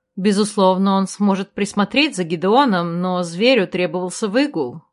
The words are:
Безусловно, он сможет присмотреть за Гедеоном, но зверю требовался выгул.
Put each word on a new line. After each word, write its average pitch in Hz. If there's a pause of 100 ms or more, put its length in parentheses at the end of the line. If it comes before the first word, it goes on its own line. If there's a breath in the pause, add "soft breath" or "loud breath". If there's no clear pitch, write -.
(160)
Безусловно, 196
он 196
сможет 196
присмотреть 202
за 180
Гедеоном, 175
но 180
зверю 185
требовался 180
выгул. 185 (100)